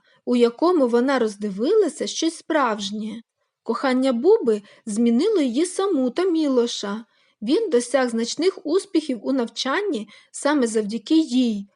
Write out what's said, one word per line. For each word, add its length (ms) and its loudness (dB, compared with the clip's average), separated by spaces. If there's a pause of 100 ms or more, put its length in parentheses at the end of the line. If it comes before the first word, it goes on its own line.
(260)
у 100 0
якому 520 4
вона 320 2
роздивилася 880 0
щось 280 -4
справжнє. 840 -4 (420)
Кохання 500 0
Буби 480 2 (240)
змінило 560 2
її 240 0
саму 440 -2
та 140 -2
Мілоша. 840 0 (360)
Він 280 0
досяг 400 0
значних 560 -2
успіхів 580 -2
у 80 -4
навчанні 800 -4 (220)
саме 360 0
завдяки 500 -2
їй, 580 0